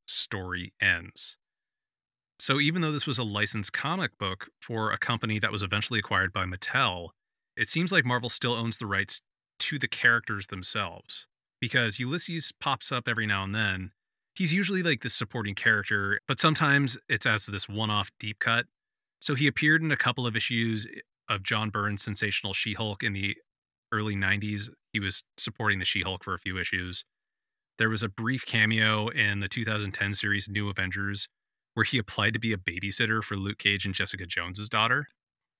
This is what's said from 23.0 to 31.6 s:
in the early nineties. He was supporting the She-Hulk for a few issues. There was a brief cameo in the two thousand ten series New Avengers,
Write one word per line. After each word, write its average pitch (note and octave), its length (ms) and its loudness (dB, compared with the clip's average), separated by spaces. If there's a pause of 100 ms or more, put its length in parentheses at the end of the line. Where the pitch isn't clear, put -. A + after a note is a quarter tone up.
in G#2+ 80 0
the G2 240 -4 (560)
early G#2+ 240 -2
nineties. G2+ 520 0 (240)
He A2+ 60 -2
was G2 240 2 (160)
supporting G#2 400 0
the F2+ 60 -2
She-Hulk F#2 400 -2
for F#2+ 100 -6
a F2 40 -6
few F#2 200 -6
issues. F2+ 460 -4 (720)
There A2 100 4
was A2 140 0
a A2+ 60 0
brief A#2 360 -4
cameo A2 640 4
in G#2 300 0
the G2 100 -4
two A#2 160 -2
thousand G#2 280 -2
ten G2+ 220 -2
series G2+ 340 0
New G2+ 200 -2
Avengers, G2 600 -4 (460)